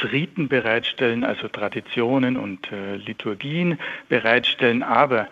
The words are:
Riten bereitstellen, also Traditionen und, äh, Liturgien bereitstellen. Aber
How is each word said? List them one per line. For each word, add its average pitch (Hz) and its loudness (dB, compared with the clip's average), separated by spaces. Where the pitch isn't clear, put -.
Riten 143 -2
bereitstellen, 117 0
also 107 -2
Traditionen 120 0
und, 104 -8
äh, 101 -8
Liturgien 127 -4
bereitstellen. 120 4
Aber 120 2